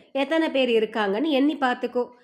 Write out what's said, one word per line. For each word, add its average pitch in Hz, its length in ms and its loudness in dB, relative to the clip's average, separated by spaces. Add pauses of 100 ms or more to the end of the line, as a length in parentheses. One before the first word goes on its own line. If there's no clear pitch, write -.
(120)
எத்தனை 294 380 0
பேர் 254 200 0
இருக்காங்கன்னு 220 580 0
எண்ணி 285 300 2
பார்த்துக்கோ. 247 460 -2 (200)